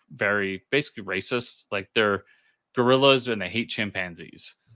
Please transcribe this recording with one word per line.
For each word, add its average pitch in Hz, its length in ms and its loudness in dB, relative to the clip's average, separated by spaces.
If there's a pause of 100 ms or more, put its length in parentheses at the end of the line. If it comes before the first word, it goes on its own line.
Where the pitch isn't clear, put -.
(100)
very, 101 600 -2
basically 139 340 -2
racist. 98 680 -4
Like, 98 240 -6
they're 104 300 2 (500)
gorillas 131 540 4
and 110 120 -2
they 90 80 -4
hate 113 200 -4
chimpanzees. 92 880 -8 (200)